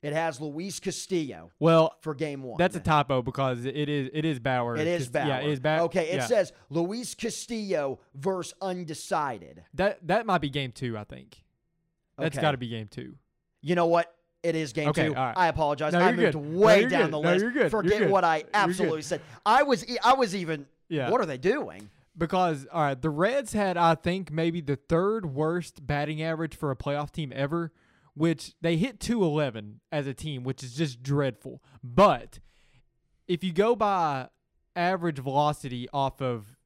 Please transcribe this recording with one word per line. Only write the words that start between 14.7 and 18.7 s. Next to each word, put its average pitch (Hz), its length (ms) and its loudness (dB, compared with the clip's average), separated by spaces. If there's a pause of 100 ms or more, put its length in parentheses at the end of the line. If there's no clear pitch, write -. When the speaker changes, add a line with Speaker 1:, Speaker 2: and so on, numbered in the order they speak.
Speaker 1:
game 151 180 0
Speaker 2:
Okay, 165 180 0
Speaker 1:
two. 143 80 -2
Speaker 2:
all 131 80 0
right. 117 120 -4
Speaker 1:
I 180 120 4
apologize. 151 440 0
Speaker 2:
No, 175 60 2
Speaker 1:
I 185 120 6
Speaker 2:
you're 254 60 0
Speaker 1:
moved 196 180 2
Speaker 2:
good. 151 200 -8
Speaker 1:
way 208 200 8
Speaker 2:
No, 202 60 8
you're - 100 2
Speaker 1:
down 175 160 2
Speaker 2:
good. 156 80 -2
Speaker 1:
the 151 60 -2
Speaker 2:
No, 160 100 0
Speaker 1:
list. 185 120 2
Speaker 2:
you're 240 80 0
good. 269 120 -2
You're 170 80 2
Speaker 1:
Forget 208 300 2
Speaker 2:
good. 196 100 4
Speaker 1:
what 196 120 4
I 165 140 2
Speaker 2:
You're 156 80 -4
good. - 100 -16
Speaker 1:
absolutely 180 480 2